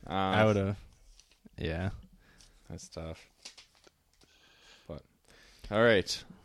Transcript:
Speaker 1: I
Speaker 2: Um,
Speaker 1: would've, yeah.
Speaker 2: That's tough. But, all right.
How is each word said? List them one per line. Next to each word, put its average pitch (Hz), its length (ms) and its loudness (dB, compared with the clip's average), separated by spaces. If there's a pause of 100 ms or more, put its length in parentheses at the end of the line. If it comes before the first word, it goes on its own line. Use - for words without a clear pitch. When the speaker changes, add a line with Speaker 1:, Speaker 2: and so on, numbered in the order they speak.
Speaker 1:
I 95 360 0
Speaker 2:
Um, 110 60 6
Speaker 1:
would've, 101 280 0 (800)
yeah. 90 320 -4 (800)
Speaker 2:
That's - 200 -16
tough. 80 300 -14 (1700)
But, 76 140 -14 (680)
all 104 120 4
right. 110 400 4 (220)